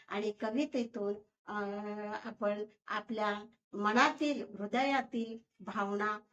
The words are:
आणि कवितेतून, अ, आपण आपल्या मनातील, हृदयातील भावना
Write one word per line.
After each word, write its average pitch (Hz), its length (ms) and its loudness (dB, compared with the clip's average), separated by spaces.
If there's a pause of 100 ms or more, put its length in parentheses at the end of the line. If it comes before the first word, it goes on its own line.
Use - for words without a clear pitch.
आणि 220 320 0
कवितेतून, 226 760 0 (320)
अ, 208 180 -2 (640)
आपण 208 360 0 (220)
आपल्या 214 580 -2 (280)
मनातील, 247 720 4 (120)
हृदयातील 233 800 0 (220)
भावना 202 580 -2 (140)